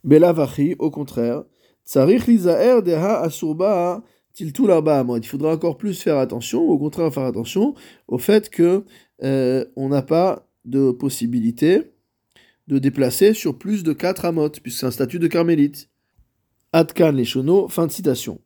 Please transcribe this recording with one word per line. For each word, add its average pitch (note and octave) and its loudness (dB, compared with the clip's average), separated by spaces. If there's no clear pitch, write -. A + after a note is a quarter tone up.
Bela D#3 6
Vachi, D#3 -2
au D#3 -2
contraire, C3 -6
Tsarich F3+ 2
Lizaer A3+ 4
Deha F3 0
Asurba F3 -2
Tiltul F3 -2
Arba D#3 4
Amot. A#2+ -2
Il A2+ -8
faudra D3+ -2
encore E3 -2
plus G3 -6
faire D3+ 0
attention, C3 -2
ou D#4+ 2
au D3+ 2
contraire D3+ -4
faire C3+ -4
attention F#3+ -2
au B2 -4
fait G#3 2
que, F3+ 0
euh, C3 0
on C3+ -4
n'a C#3+ 2
pas E3 -2
de C3+ 0
possibilité B2+ -2
de C#3 0
déplacer C#3 2
sur - -4
plus G3+ -4
de D#3 -2
quatre F3+ -4
amot, E3 0
puisque - -12
c'est C3+ -4
un B2 0
statut C3 -4
de E3 0
carmélite. E3 0
Adkan E3 2
Leshono, C3+ 0
fin E3+ -2
de D3 -6
citation. C3+ -4